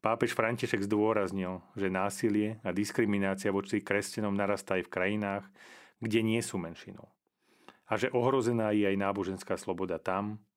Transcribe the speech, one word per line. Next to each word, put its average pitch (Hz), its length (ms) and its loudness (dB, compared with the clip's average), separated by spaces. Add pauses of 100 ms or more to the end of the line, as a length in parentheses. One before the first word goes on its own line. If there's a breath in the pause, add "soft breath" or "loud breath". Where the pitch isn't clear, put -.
Pápež 113 320 4
František 113 480 2
zdôraznil, 98 800 2 (100)
že 98 140 -2
násilie 104 760 0
a 98 80 -2
diskriminácia 101 800 0
voči 98 300 -2
kresťanom 101 560 -2
narastá 98 400 0
aj 90 100 -2
v - 60 -16
krajinách, 101 520 -2 (600 loud breath)
kde 110 180 2
nie 113 220 2
sú - 160 -4
menšinou. - 480 -12 (800 loud breath)
A - 80 0
že 123 160 0
ohrozená 120 640 4
je 104 100 4
aj 98 140 2
náboženská 95 560 -2
sloboda 90 400 -4
tam 101 480 -4 (120)